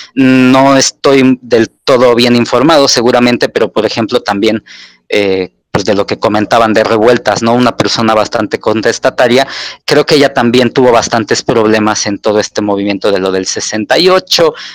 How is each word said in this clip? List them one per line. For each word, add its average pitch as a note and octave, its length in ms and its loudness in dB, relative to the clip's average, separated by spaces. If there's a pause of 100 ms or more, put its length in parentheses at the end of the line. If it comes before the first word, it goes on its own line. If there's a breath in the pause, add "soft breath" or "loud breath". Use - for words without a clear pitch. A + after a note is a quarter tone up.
(140 loud breath)
No C3 600 4
estoy C3 640 2
del A2+ 300 0
todo B2 440 2
bien A#2+ 220 2
informado, C3+ 520 2
seguramente, B2 600 0
pero, A2 240 -2
por G#2+ 140 0
ejemplo, A#2 340 -4
también, G#2+ 440 -2 (440 loud breath)
eh, F#2+ 440 -2 (180)
pues, G2+ 140 -4
de G#2 100 -2
lo G2 120 -2
que G#2 140 -6
comentaban A2 520 0
de G#2+ 120 2
Revueltas, G#2+ 580 0
¿no? A2+ 100 0
Una A#2+ 240 0
persona A2 380 -2
bastante A2 460 -2
contestataria. A#2 840 0 (400 loud breath)
Creo D3 220 0
que - 80 0
ella C#3 180 2
también A#2+ 400 0
tuvo B2 200 4
bastantes A2+ 500 -2
problemas A2 640 0
en G#2 140 -6
todo G#2+ 180 0
este G#2+ 240 -4
movimiento G2+ 480 -2
de G2 80 0
lo F#2+ 140 -2
del F#2 120 -4
sesenta A2 540 -4
y F3 100 2
ocho. F3+ 460 0 (200 loud breath)